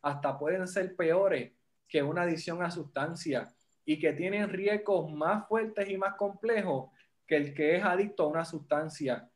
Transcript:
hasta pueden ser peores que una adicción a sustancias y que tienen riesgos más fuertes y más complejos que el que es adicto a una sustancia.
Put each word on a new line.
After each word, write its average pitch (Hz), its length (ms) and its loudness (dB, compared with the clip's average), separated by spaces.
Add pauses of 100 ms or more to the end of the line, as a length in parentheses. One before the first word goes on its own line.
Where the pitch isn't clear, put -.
hasta 139 380 -2
pueden 180 300 0
ser 185 260 -2
peores 170 560 2 (380)
que 147 160 2
una 165 180 0
adicción 170 400 -2
a 170 80 -2
sustancias 151 800 -4 (320)
y 151 140 0
que 185 140 2
tienen 196 360 -2
riesgos 196 640 0
más 165 360 0
fuertes 214 400 -2
y 196 80 -4
más 196 180 -2
complejos 196 760 -2 (360)
que 156 100 2
el 143 180 0
que 156 220 4
es 202 80 0
adicto 190 400 2
a 151 40 2
una 165 160 0
sustancia. 151 920 -2